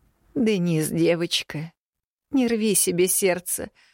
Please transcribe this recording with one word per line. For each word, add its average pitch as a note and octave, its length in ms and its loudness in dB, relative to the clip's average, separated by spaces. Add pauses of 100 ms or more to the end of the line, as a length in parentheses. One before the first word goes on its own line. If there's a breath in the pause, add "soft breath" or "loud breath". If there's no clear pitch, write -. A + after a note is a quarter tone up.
(340)
"Денис, F3 540 2
девочка, E3 840 -2 (580)
не B3+ 180 2
рви A3 260 0
себе F3+ 340 0
сердце. - 640 -2 (240 soft breath)